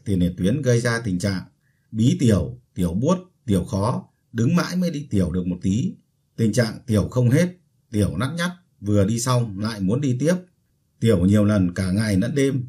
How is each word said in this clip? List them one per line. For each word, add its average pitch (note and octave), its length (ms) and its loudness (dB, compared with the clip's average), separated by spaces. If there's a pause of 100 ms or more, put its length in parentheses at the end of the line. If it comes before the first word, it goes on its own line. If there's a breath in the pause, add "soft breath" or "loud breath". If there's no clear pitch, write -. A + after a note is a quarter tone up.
tiền F#2+ 160 0
liệt F2 180 2
tuyến A2 240 0
gây A#2+ 180 2
ra A#2 240 -2
tình F#2 140 -2
trạng F#2+ 240 -2 (500)
bí A#2 280 2
tiểu, G2+ 380 2 (160)
tiểu F2 200 -2
buốt, C#3+ 240 0 (280)
tiểu F#2+ 180 2
khó, A2+ 440 -4 (240)
đứng C#3 240 0
mãi F3 200 -2
mới F3+ 140 0
đi D3 200 -10
tiểu F2+ 220 0
được F2+ 140 -4
một F2+ 160 -4
tí. G#2 320 -2 (420)
Tình A2 160 0
trạng A2 340 -2
tiểu G2+ 220 2
không B2 220 2
hết, E3 180 4 (420)
tiểu G2+ 260 0
nắt B2+ 200 -4
nhắt, F3 140 -2 (300)
vừa G2+ 240 2
đi A2+ 160 0
xong A#2+ 400 -2
lại G#2+ 200 -6
muốn G2 200 0
đi C3 200 -2
tiếp. D#3 140 2 (680)
Tiểu F#2+ 260 4
nhiều G#2 180 6
lần G2 300 2
cả F#2 180 -2
ngày G#2 240 0
lẫn F2 180 0
đêm, C3+ 340 0